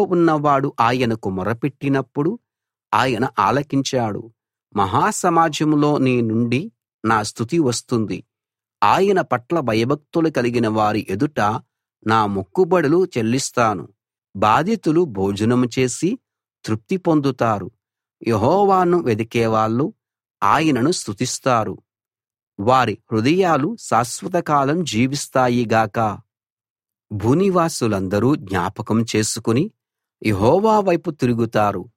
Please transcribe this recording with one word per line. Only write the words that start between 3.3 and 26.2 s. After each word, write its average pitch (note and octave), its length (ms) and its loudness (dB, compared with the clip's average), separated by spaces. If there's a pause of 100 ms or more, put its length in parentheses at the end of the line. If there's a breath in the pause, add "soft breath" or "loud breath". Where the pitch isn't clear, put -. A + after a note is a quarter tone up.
ఆలకించాడు. A#2+ 840 -2 (540)
మహాసమాజంలో D3+ 1200 2
నీ B2+ 240 2
నుండి A#2 400 0 (420)
నా A2 200 0
స్తుతి A#2 360 -4
వస్తుంది. A2+ 580 -2 (640)
ఆయన F3 400 2
పట్ల B2+ 380 -2
భయభక్తులు C3 680 0
కలిగిన A#2+ 380 0
వారి G#2+ 420 0
ఎదుట A#2 300 -2 (680)
నా A2+ 200 2
మొక్కుబడులు E3 800 0
చెల్లిస్తాను. A2+ 800 -2 (500)
బాధితులు D3+ 680 2 (100)
భోజనం G2+ 540 0
చేసి B2+ 440 -2 (560)
తృప్తి A2 320 -4
పొందుతారు. B2+ 680 0 (540)
యెహోవాను F3 800 2
వెదికేవాళ్ళు A2+ 840 0 (560)
ఆయనను C3 500 2
స్తుతిస్తారు. A2+ 840 -4 (840)
వారి A#2 440 2
హృదయాలు D3+ 680 0 (100)
శాశ్వతకాలం D3 1040 -2
జీవిస్తాయి B2 840 0
గాక. A2 340 0 (1120)